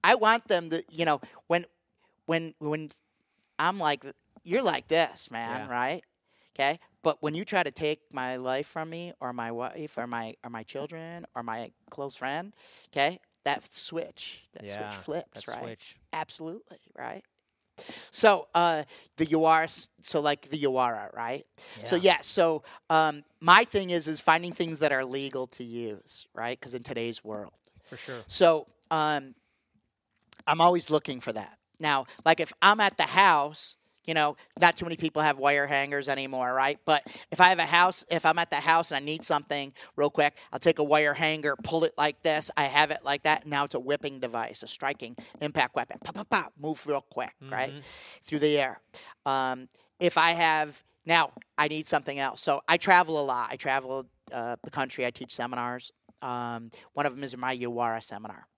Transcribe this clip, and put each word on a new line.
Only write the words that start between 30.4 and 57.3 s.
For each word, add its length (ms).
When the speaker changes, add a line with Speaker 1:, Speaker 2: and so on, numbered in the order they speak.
Speaker 1:
I'm 140
always 300
looking 300
for 120
that. 260
Now, 260
like, 160
if 120
I'm 180
at 180
the 80
house, 720
you 100
know, 220
not 160
too 80
many 120
people 260
have 160
wire 300
hangers 400
anymore, 440
right? 320
But 200
if 100
I 100
have 100
a 60
house, 440
if 160
I'm 120
at 120
the 80
house 320
and 60
I 80
need 200
something 480
real 160
quick, 260
I'll 60
take 220
a 40
wire 300
hanger, 480
pull 220
it 120
like 260
this, 340
I 80
have 260
it 140
like 180
that, 200
and 100
now 120
it's 120
a 40
whipping 380
device, 460
a 20
striking 500
impact 360
weapon. 260
Pop, 140
pop, 140
pop, 280
move 260
real 180
quick, 320
right? 220
Speaker 2:
Mm-hmm. 100
Speaker 1:
Through 160
the 180
air. 220
Um, 440
if 180
I 140
have, 500
now 260
I 120
need 180
something 320
else. 240
So 240
I 120
travel 420
a 40
lot. 280
I 40
travel, 520
uh, 320
the 80
country. 340
I 60
teach 200
seminars. 600
Um, 480
one 120
of 100
'em 100
is 120